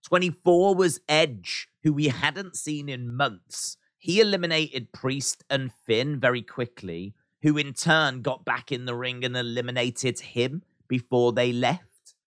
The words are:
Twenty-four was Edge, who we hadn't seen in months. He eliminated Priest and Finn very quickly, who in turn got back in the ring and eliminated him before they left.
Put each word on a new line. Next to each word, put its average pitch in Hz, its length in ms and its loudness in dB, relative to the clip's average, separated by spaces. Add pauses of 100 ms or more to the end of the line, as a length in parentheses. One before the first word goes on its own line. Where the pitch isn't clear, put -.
Twenty-four 180 680 4
was 180 340 2
Edge, 147 600 0 (160)
who 156 80 4
we 147 160 2
hadn't 151 480 -2
seen 147 320 -8
in 123 260 -8
months. 123 640 -4 (240)
He 185 220 2
eliminated 165 720 0
Priest - 560 -4
and 135 240 -4 (120)
Finn 131 320 0
very 123 240 2
quickly, 98 720 -8 (280)
who 151 160 2
in 139 160 -4
turn 151 480 2
got 127 240 -6
back 120 260 -4
in 127 140 -6
the 123 100 -4
ring 127 300 -6
and 123 100 -2
eliminated 123 880 -2
him 127 420 -2 (240)
before 120 460 2
they 123 180 2
left. - 640 -4 (100)